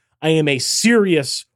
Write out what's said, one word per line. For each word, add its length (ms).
I 100
am 180
a 100
serious 960